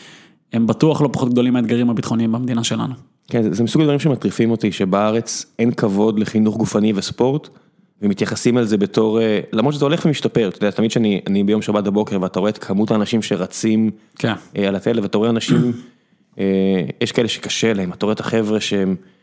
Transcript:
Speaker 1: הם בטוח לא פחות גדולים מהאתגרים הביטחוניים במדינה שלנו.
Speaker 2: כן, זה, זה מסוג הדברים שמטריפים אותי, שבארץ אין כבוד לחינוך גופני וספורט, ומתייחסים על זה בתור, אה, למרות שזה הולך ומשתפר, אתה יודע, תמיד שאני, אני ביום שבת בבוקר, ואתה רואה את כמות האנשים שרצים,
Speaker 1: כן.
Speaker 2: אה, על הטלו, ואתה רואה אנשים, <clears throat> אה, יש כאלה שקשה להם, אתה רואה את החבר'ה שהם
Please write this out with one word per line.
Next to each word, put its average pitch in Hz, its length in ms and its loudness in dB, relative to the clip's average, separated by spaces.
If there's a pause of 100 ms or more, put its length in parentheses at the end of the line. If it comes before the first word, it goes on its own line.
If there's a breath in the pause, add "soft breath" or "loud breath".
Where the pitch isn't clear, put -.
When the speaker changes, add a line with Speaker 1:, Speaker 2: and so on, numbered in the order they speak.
(540 loud breath)
Speaker 1:
הם 113 140 2
בטוח 143 340 2
לא 143 100 2
פחות 127 180 -2
גדולים 123 240 2
מהאתגרים 120 360 0
הביטחוניים 113 420 -2
במדינה 120 320 -2
שלנו. 113 300 -4 (340)
Speaker 2:
כן, 117 160 0
זה, 104 100 0
זה 107 100 0
מסוג 117 180 2
הדברים 143 180 2
שמטריפים 117 520 0
אותי, 110 200 0
שבארץ 104 760 0 (140)
אין 117 120 2
כבוד 107 480 0
לחינוך 107 380 0
גופני 107 380 2
וספורט, 127 540 -2 (520 soft breath)
ומתייחסים 107 560 0
על 120 80 2
זה 104 120 0
בתור, 110 440 2
אה, 107 180 2 (140)
למרות 123 200 2
שזה 139 120 0
הולך 160 200 0
ומשתפר, 123 440 0
אתה - 80 -10
יודע, 104 140 0
תמיד 107 200 0
שאני, 107 360 2
אני 101 160 2
ביום 107 180 2
שבת 104 220 0
בבוקר, 101 380 0
ואתה 92 180 -2
רואה 101 100 0
את 107 80 -4
כמות 101 340 -2
האנשים 107 300 0
שרצים, 110 680 0 (280 soft breath)
Speaker 1:
כן. 113 140 0 (240)
Speaker 2:
אה, 98 100 0
על 98 80 0
הטלו, 110 280 -2
ואתה 101 140 -2
רואה 110 120 2
אנשים, 120 420 2 (320 loud breath)
<clears throat> - 360 -18
אה, 95 440 2 (180)
יש 117 100 -2
כאלה 120 160 2
שקשה - 460 -2
להם, 92 200 -4
אתה - 120 -6
רואה 104 80 2
את - 60 -8
החבר'ה 107 420 -2
שהם 95 340 0 (280 soft breath)